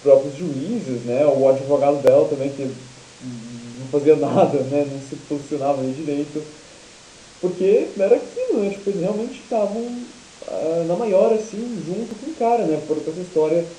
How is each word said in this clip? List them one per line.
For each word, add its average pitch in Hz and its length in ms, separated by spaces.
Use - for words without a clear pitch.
próprios 143 340
juízes, 151 680
né? 127 200
O 135 240
advogado 139 520
dela 135 280
também, 139 200
que 139 140
não 123 1300
fazia 147 260
<laughs> - 0
nada, 143 400
né? 143 220
Não 135 80
se 151 60
posicionava 139 540
nem 131 120
direito. 147 480
Porque 185 460
era 208 180
aquilo, 392 480
né? 196 80
Tipo, 196 180
eles 180 120
realmente 214 420
estavam, 214 400
ah, 160 400
na 175 80
maior, 220 380
assim, 220 520
junto 208 380
com 311 80
o 311 40
cara, 233 300
né? 151 220
Por, 156 160
com 160 80
essa 175 100
história 165 420